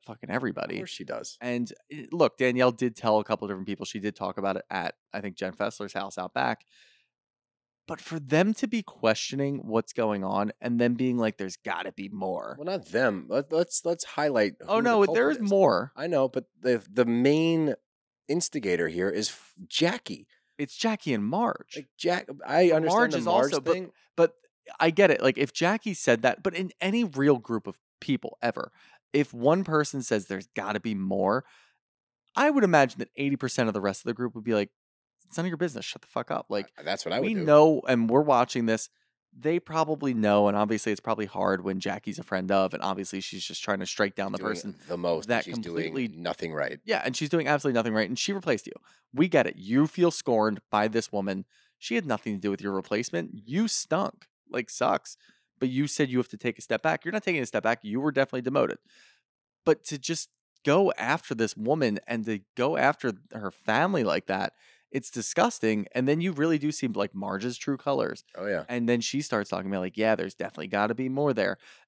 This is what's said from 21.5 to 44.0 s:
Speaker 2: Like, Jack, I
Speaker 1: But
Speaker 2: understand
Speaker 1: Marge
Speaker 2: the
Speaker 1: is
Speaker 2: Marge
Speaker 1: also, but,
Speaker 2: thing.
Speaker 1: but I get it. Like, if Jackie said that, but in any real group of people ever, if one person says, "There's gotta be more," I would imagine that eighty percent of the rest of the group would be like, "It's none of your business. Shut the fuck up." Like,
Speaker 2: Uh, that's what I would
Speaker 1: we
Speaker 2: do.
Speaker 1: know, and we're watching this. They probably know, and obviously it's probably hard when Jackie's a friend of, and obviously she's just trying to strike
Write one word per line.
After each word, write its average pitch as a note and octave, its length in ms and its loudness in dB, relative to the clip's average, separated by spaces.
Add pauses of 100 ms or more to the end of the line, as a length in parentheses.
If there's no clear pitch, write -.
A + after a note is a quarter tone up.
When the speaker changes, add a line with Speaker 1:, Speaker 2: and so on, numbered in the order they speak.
Speaker 2:
Like, C#3+ 200 -14
Jack, F3 320 -2 (160)
I E3+ 240 6
Speaker 1:
But D#3+ 60 6
Speaker 2:
understand D#3+ 100 2
Speaker 1:
Marge G3+ 280 4
Speaker 2:
the - 40 -2
Speaker 1:
is A#2+ 80 -2
Speaker 2:
Marge D#3 280 4
Speaker 1:
also, D3+ 80 0
but, D3+ 120 0
Speaker 2:
thing. F#3 180 -4 (240)
Speaker 1:
but - 180 6 (460)
I E3 120 6
get F#3 180 6
it. C#3+ 140 4
Like, C3 160 4
if C#3 120 0
Jackie F#3+ 440 0
said A#2+ 260 4
that, B2 220 2
but F#3 100 -2
in F3+ 260 -4
any G3+ 240 0
real C#3 360 4
group A2+ 260 -6
of G2 140 -10 (200)
people - 400 -4
ever, - 320 -4 (420)
if C#3+ 200 0
one D3 300 2
person D3+ 400 -2
says, G#2+ 240 -2
"There's F#2+ 180 -8 (100)
gotta G#2 240 -4
be A2 140 -4
more," F#2+ 500 0 (920)
I D4 160 4
would C#4 120 4
imagine D3 360 4
that A#2+ 160 -8
eighty C#3 200 -2
percent B2+ 320 -2
of G#2+ 60 0
the G2+ 80 -2
rest G2 200 -2
of - 20 -20
the A#2 100 -4
group A#2 220 -6
would A2 80 -10
be A2+ 100 0
like, G#2 160 2 (560)
"It's - 100 -18
none E3+ 120 -2
of - 20 -2
your E3 80 -4
business. D3 260 -4
Shut - 200 -12
the - 40 -20
fuck - 220 -6
up." - 200 -4
Like, G2+ 280 -4
Speaker 2:
Uh, - 60 -18
that's F2 220 -4
what - 80 -2
I A2 60 0
would - 60 0
Speaker 1:
we A3 80 0
Speaker 2:
do. F#3+ 100 -2
Speaker 1:
know, D3+ 440 8
and A#2 200 4
we're B2+ 140 4
watching B2+ 460 2
this. A2+ 220 0 (460)
They D#3 240 -2
probably D#3 540 -2
know, G#2 340 6
and G2+ 80 2
obviously G#2+ 360 0
it's G2 100 -4
probably G#2+ 240 -4
hard F#2+ 380 0
when F#2+ 160 -2
Jackie's G2 400 -6
a F3 40 -12
friend F#2 280 -4
of, F#2+ 240 2
and - 80 -8
obviously F#2+ 360 -4
she's F#2 240 -10
just - 200 -10
trying G2+ 160 -2
to F#2+ 80 -6
strike G2+ 280 -2